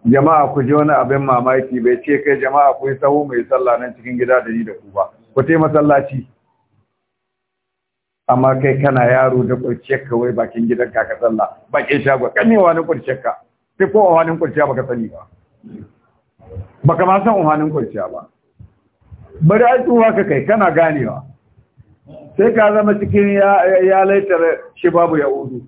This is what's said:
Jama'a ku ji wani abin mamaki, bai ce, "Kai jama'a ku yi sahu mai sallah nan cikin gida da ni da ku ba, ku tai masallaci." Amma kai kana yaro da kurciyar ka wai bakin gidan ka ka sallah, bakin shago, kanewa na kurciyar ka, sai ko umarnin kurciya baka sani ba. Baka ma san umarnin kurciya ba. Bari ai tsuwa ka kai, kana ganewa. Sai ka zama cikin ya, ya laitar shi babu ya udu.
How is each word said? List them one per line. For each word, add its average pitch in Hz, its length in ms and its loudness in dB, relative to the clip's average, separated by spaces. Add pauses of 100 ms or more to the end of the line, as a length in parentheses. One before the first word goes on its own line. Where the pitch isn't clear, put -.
Jama'a 139 480 4
ku 143 100 -2
ji 127 100 0
wani 147 180 2
abin 135 340 0
mamaki, 131 560 -2
bai 120 240 0
ce, 143 200 -2
"Kai 139 160 0
jama'a 135 380 2
ku 135 100 -6
yi 135 120 -6
sahu 143 260 0
mai 120 220 -4
sallah 127 300 0
nan 123 180 -10
cikin 123 220 -10
gida 123 220 0
da 117 100 -10
ni 113 140 -4
da 104 80 -12
ku 95 220 -20
ba, 98 160 -2 (240)
ku 135 80 0
tai 156 140 0
masallaci." 147 720 0 (2000)
Amma 131 320 2
kai 139 220 0
kana 131 220 2
yaro 127 380 2
da 123 140 -2
kurciyar 131 520 -6
ka 120 80 -4
wai 120 160 -2
bakin 113 360 -4
gidan 117 240 -2
ka 113 120 -2
ka 110 160 -10
sallah, 110 360 -2 (140)
bakin 143 320 -2
shago, 127 280 0
kanewa 208 440 2
na 165 80 -4
kurciyar 156 400 -6
ka, - 140 -6 (420)
sai 190 120 0
ko 202 180 4
umarnin 165 300 2
kurciya 151 280 -2
baka 127 200 -4
sani 120 220 -6
ba. - 180 -20 (1600)
Baka 165 220 2
ma 190 180 0
san 226 160 2
umarnin 151 320 0
kurciya 110 400 -6
ba. 78 160 -16 (1120)
Bari 202 240 4
ai 247 200 4
tsuwa 226 300 4
ka 196 100 0
kai, 143 220 -2
kana 202 240 2
ganewa. 151 540 -2 (1120)
Sai 220 180 2
ka 214 180 4
zama 208 260 2
cikin 202 380 0
ya, 190 480 2
ya 190 200 4
laitar 196 360 0 (340)
shi - 160 -2
babu 170 260 2
ya 143 120 0
udu. 135 400 -6